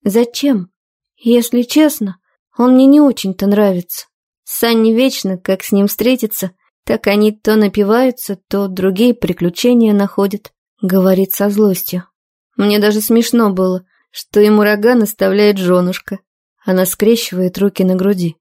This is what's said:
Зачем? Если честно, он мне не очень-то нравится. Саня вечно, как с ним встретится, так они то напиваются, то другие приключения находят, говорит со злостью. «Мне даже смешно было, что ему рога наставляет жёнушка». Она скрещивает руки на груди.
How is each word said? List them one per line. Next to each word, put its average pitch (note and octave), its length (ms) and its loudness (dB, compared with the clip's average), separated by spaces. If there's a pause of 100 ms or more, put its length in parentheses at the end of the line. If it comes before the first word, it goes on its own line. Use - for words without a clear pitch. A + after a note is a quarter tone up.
Зачем? A3+ 640 -2 (480)
Если A#3+ 460 0
честно, C#4+ 540 0 (400)
он B3+ 180 4
мне C4 100 6
не C#4+ 160 6
очень-то G3 460 0
нравится. G3+ 600 -2 (380)
Саня A3+ 480 0
вечно, A3+ 440 -2
как F#3+ 260 -4
с - 80 -6
ним G3+ 160 2
встретится, A3 640 -4 (340)
так - 220 -4
они G#3 240 2
то G#3+ 240 -2
напиваются, G#3+ 840 0 (100)
то G3+ 200 -4
другие F#3+ 460 0
приключения A3 800 0
находят, G3+ 600 -4 (280)
говорит F#3+ 500 2
со G3+ 180 -2
злостью. G3 560 -2 (500)
«Мне G#3 240 0
даже G#3+ 220 0
смешно A#3 500 0
было, F#3 340 -4 (280)
что - 260 -4
ему G#3 240 4
рога G#3+ 300 0
наставляет G#3 640 0
жёнушка». F3+ 640 -2 (440)
Она F#3 220 0
скрещивает F#3 720 -2
руки G3 260 -2
на F#3 120 0
груди. F#3 460 -2